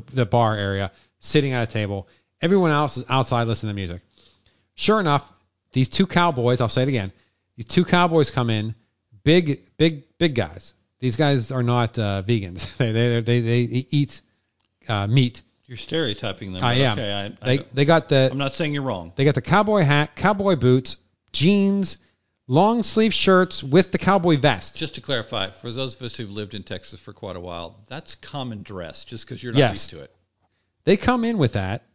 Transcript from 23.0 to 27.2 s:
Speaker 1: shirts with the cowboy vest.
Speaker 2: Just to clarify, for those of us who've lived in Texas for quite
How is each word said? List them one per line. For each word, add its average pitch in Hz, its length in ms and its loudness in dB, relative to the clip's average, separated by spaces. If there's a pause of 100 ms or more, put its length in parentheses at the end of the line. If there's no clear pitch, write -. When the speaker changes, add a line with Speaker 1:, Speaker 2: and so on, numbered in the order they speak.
Speaker 1:
shirts 185 500 2
with 143 280 2
the 180 60 0
cowboy 180 400 2
vest. 123 400 0
Speaker 2:
Just 147 180 -8
to - 60 -14
clarify, 110 500 -4
for 120 200 -14
those 127 240 -8
of - 60 -20
us 120 160 -10
who've 110 140 -10
lived 101 240 -10
in 95 80 -12
Texas - 360 -14
for - 140 -20
quite 92 220 -12